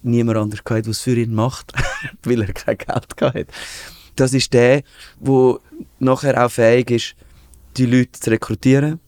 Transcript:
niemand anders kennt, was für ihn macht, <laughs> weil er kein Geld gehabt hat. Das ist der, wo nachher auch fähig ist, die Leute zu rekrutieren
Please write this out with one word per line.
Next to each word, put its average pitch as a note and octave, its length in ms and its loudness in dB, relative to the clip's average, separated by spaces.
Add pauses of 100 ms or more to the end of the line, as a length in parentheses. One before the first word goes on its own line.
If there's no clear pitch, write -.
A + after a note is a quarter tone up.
niemand A#2 360 0
anders G#2 260 -4
kennt, A2 240 -4
was A2 120 -6
für B2 160 0
ihn A#2 180 -2
macht, A2+ 380 -4 (260)
<laughs> - 260 -14
weil A#2 180 0
er G2+ 100 -4
kein - 260 -4
Geld - 380 -8
gehabt B2 200 -2
hat. F#2 100 -6 (680)
Das C3 180 0
ist C3 200 -2
der, B2+ 300 4 (360)
wo B2+ 400 2 (400)
nachher C3 460 0
auch A#2+ 60 0
fähig A#2+ 400 2
ist, A#2 240 -2 (640)
die B2+ 100 2
Leute B2 260 2
zu - 180 -6
rekrutieren C3+ 760 0